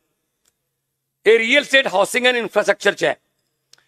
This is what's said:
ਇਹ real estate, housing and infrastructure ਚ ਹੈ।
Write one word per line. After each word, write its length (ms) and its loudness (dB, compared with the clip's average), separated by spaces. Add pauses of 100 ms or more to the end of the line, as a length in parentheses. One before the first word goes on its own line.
(1300)
ਇਹ 120 6
real 300 0
estate, 280 0
housing 340 0
and 120 -4
infrastructure 520 -2
ਚ 100 -6
ਹੈ। 120 -2 (720)